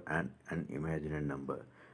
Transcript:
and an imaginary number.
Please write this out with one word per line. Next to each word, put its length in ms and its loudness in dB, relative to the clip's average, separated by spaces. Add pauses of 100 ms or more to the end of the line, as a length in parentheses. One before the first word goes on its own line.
and 220 4 (200)
an 200 0
imaginary 520 2
number. 440 0 (280)